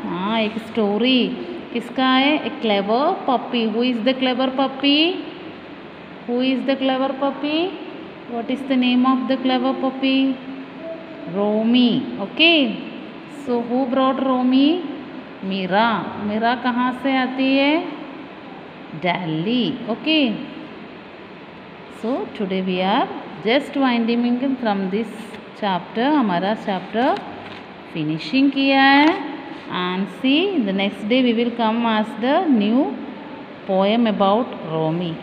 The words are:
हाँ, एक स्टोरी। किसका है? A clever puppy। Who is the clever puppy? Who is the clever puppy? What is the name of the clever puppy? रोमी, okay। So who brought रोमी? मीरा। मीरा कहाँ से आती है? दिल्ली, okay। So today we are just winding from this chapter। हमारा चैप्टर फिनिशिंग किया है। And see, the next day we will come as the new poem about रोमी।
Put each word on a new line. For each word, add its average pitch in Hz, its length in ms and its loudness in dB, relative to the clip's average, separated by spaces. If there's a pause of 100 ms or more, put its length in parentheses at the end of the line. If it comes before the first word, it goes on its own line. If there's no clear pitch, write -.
हाँ, 196 360 -2
एक 220 180 -2 (100)
स्टोरी। 226 580 2 (480)
किसका 262 360 0
है? 269 340 4
A 233 80 -4 (140)
clever 208 360 4 (280)
puppy। 240 440 0
Who 240 200 2
is 220 140 -2
the 262 140 2
clever 262 380 2
puppy? 277 400 2 (1300)
Who 240 160 0
is 262 260 2
the 269 140 2
clever 262 300 2 (100)
puppy? 294 360 -2 (720)
What 233 240 -4
is 262 120 -8
the 254 160 4
name 247 200 4 (100)
of 226 160 -2
the 269 160 0
clever 254 340 2
puppy? 269 360 0 (1160)
रोमी, 226 560 4 (300)
okay। 311 380 4 (880)
So 240 240 0
who 254 240 0
brought 262 300 2
रोमी? 254 460 4 (720)
मीरा। 190 460 2 (340)
मीरा 220 300 0 (100)
कहाँ 247 280 0 (120)
से 269 140 2
आती 262 280 0 (120)
है? 285 200 4 (1300)
दिल्ली, 175 680 0 (160)
okay। 294 360 2 (1800)
So 220 100 -4 (260)
today 190 300 -2
we 180 100 0 (120)
are 277 180 2 (380)
just 269 400 2
winding 240 760 2
from 202 300 0
this 220 180 -2 (500)
chapter। 196 460 0 (140)
हमारा 190 340 2
चैप्टर 220 640 0 (800)
फिनिशिंग 165 580 2
किया 269 320 4
है। 277 240 8 (720)
And 185 260 -2 (140)
see, 277 180 4 (280)
the 190 140 -2
next 202 280 -2
day 254 140 4
we 240 160 4
will 240 180 0
come 233 260 0 (120)
as 214 180 0 (100)
the 277 140 4 (100)
new 233 380 4 (840)
poem 202 460 4
about 196 420 2 (160)
रोमी। 160 520 0